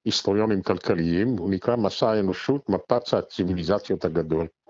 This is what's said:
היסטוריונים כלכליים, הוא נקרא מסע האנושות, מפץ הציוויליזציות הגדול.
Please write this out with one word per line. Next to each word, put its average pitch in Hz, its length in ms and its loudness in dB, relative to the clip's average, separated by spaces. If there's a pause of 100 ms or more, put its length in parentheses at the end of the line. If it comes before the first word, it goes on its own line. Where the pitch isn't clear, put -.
היסטוריונים 107 580 0
כלכליים, 90 760 0
הוא 90 140 -2
נקרא 107 260 0
מסע 110 340 0
האנושות, 110 580 0
מפץ - 460 0
הציוויליזציות 90 880 -2
הגדול. 80 420 0 (240)